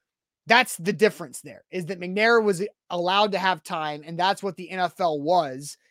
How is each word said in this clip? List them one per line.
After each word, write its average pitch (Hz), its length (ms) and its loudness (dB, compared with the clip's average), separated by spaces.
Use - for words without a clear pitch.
that's 233 300 4
the 170 160 -4
difference 165 480 0
there, 120 300 -18
is 180 160 -6
that 175 140 -8
McNair 214 420 2
was 196 200 0
allowed 185 420 2
to 190 60 0
have 185 240 0
time, 151 420 -6
and 165 140 -12
that's 190 240 0
what 196 140 -6
the 175 120 -14
N 185 120 -6
F 175 200 -2
L 160 200 0
was 147 580 -2